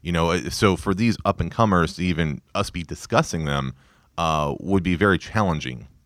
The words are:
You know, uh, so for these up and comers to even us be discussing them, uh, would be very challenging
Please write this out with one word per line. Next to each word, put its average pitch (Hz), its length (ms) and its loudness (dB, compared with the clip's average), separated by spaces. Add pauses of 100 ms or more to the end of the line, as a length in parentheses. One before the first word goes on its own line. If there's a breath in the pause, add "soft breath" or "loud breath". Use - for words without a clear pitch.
You 87 80 -6
know, 85 220 2
uh, 85 180 -2
so 95 240 2
for 98 180 -2
these 107 320 2
up - 160 0
and 85 80 -2
comers 90 460 2
to 82 80 -6
even 82 380 0 (160)
us 101 140 -2
be 87 120 -8
discussing 85 640 -2
them, 69 280 -2 (460)
uh, 78 400 0
would 95 240 0
be 90 140 0
very 95 200 4
challenging 73 720 -2 (200)